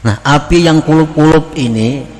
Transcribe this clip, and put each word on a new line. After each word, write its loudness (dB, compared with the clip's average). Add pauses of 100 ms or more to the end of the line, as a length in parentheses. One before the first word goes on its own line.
Nah, -4
api 0
yang 2
kulup-kulup 2
ini -2 (140)